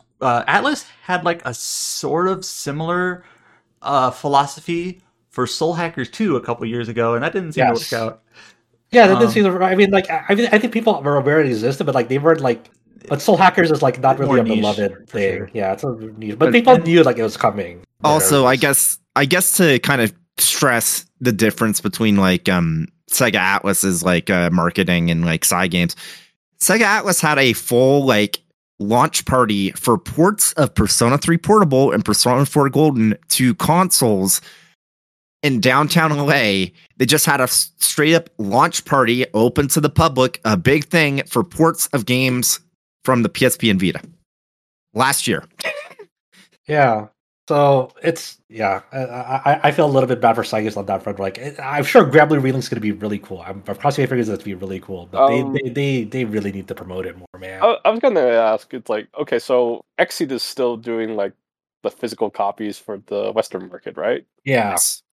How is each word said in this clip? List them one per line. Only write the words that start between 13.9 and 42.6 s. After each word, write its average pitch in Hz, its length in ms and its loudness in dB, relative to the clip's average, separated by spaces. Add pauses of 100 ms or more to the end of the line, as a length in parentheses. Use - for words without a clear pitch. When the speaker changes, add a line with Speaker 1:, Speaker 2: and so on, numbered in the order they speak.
Speaker 2:
not 131 100 4
Speaker 1:
It's 131 80 0
Speaker 2:
really 135 140 0
Speaker 1:
more 127 60 4
Speaker 2:
a 117 40 2
Speaker 1:
niche, 110 140 0
Speaker 2:
beloved 104 340 0
Speaker 1:
for - 260 -14
Speaker 2:
thing. 98 200 -2
Speaker 1:
sure. 87 160 -12
Speaker 2:
Yeah, 98 180 -4
it's 98 120 -6
a 131 120 -6 (220)
niche, 107 200 -10
but 151 100 4
Speaker 1:
But 254 40 2
Speaker 2:
people 240 220 6
Speaker 1:
and 180 120 4
Speaker 2:
knew, 170 160 6
like, 127 160 4
it 113 60 -2
was 107 140 -4
coming. 92 440 -4 (220)
Speaker 3:
Also, 151 380 4
I - 20 4
Speaker 2:
Whatever. 127 180 2
Speaker 3:
guess, - 380 0 (160)
I 139 100 2
guess 180 280 0
to 147 260 4
kind 135 220 0
of 110 120 0 (240)
stress - 680 0 (160)
the 123 100 2
difference 110 480 0
between, 104 380 0
like, 92 320 2
um, 82 400 0 (200)
Sega 117 260 0
Atlas's, 95 680 0
like, 87 260 0
uh, 87 220 0
marketing 87 580 0
and, 85 160 0
like, - 200 -2
Cygames. 87 500 0 (640)
Sega 220 220 0
Atlas 202 400 0
had 151 180 0
a 127 140 4
full, 131 520 2
like, 104 360 0 (380)
launch 117 440 0
party 104 480 0
for - 260 0
ports 185 560 0
of 143 220 -2
Persona 117 420 2
three 165 200 0
Portable 143 560 4
and 104 100 0
Persona 123 420 2
four 139 240 0
Golden 127 460 2 (140)
to 123 260 0
consoles 120 880 0 (1000)
in 135 160 0
downtown 147 520 2
L 143 200 -2
A. 101 400 0 (260)
They 131 100 0
just 147 180 2
had 143 160 2
a - 20 4
s-, - 360 -2
straight 156 340 0
up - 240 0
launch 117 480 -2
party 127 480 2
open 120 360 0
to 156 120 0
the 143 80 0
public, 139 560 0
a 107 100 2
big 156 300 0
thing 143 420 0
for - 160 -2
ports - 500 0
of 120 120 -4
games 127 540 -2 (440)